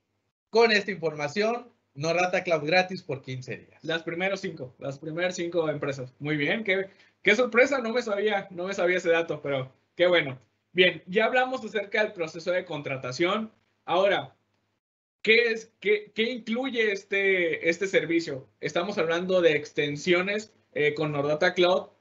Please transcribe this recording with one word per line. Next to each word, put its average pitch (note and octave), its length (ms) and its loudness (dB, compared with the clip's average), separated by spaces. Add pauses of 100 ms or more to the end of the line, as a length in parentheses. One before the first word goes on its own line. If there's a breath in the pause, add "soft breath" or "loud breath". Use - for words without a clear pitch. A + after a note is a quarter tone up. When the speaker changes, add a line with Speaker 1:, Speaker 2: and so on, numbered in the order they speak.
(500)
Speaker 1:
con A3+ 220 6
esta G#3 200 2
información, E3 800 -2 (240)
Nordata F3 500 0
Cloud D#3+ 220 0
gratis F3+ 380 0
por C3 180 -8
quince B2+ 360 -10
días. - 260 -20
Speaker 2:
Las D#3+ 200 -4
primeros F#3 380 -4
cinco, D#3 380 -10
las C3+ 180 -8
primeras E3+ 380 -4
cinco E3+ 340 -2
empresas. C#3 500 -6
Muy D3 180 -2
bien, F3+ 260 -2
qué, F#3+ 240 0 (340 soft breath)
qué G#3+ 140 4
sorpresa, B3+ 440 4
no A3+ 120 -4
me B3 100 0
sabía, G#3 480 -2
no F3 160 -8
me G3 80 -6
sabía F#3 240 0
ese F3 120 0
dato, E3 320 0
pero C3 300 -4 (240)
qué F3 120 4
bueno. D#3+ 320 2 (340)
Bien, F3 320 2
ya G#3 200 0
hablamos B3+ 380 0
acerca G#3+ 380 -2
del G#3 120 0
proceso E3 380 -6
de F3+ 140 -2
contratación. D3+ 840 -4 (340)
Ahora, F3 500 2 (840)
¿qué A3+ 300 4
es, A3 200 -8 (100)
qué, G#3 340 0
qué G#3+ 160 0
incluye A#3 600 -2
este, F#3+ 760 0
este E3+ 180 -2
servicio? D#3+ 600 0 (140)
Estamos F3+ 360 -2
hablando F3+ 440 0
de D#3+ 120 6
extensiones, F3 1000 -2 (200)
eh, D3 200 2
con D3+ 180 -2
Nordata D3+ 420 0
Cloud, F3+ 340 2 (140)